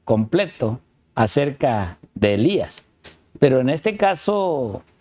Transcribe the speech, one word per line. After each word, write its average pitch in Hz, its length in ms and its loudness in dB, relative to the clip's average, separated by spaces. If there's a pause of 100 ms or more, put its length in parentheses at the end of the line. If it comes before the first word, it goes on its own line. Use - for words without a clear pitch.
completo 117 760 0 (340)
acerca 117 800 0 (180)
de 101 180 2
Elías, 107 500 -2 (560)
pero 131 220 4
en 127 80 0
este 165 260 -2
caso 185 880 -2 (180)